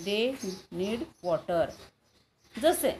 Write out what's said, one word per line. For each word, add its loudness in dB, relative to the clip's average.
They 0
need -2
water. 2
जसे 4